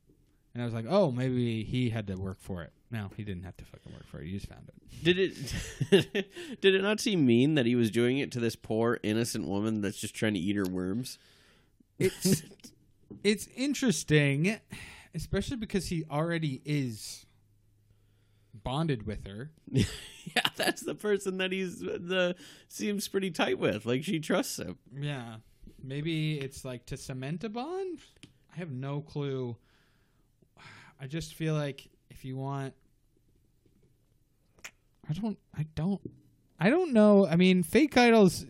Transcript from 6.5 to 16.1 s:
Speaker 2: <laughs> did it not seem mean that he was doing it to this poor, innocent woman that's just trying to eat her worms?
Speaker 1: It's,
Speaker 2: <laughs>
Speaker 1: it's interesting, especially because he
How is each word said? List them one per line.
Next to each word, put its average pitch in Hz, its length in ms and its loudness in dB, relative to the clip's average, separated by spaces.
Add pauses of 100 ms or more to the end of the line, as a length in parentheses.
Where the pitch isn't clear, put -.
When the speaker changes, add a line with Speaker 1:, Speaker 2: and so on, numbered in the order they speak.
Speaker 2:
<laughs> 233 120 -10
did 190 120 6
it 190 80 4
not 214 160 0
seem 180 280 4
mean 127 300 6
that 127 100 4
he 120 100 2
was 117 140 4
doing 120 260 2
it 139 160 -4
to 123 80 -4
this 113 160 -2
poor, 117 460 0
innocent 110 440 0
woman 104 360 0
that's 95 160 -4
just - 160 -8
trying 110 180 0
to 95 80 0
eat 101 160 0
her 101 80 0
worms? 92 540 -4 (800)
Speaker 1:
It's, - 440 0 (400)
Speaker 2:
<laughs> - 400 -20
Speaker 1:
it's 208 320 0
interesting, 175 1040 0 (560)
especially 196 440 -4
because 202 300 -4
he 160 220 -4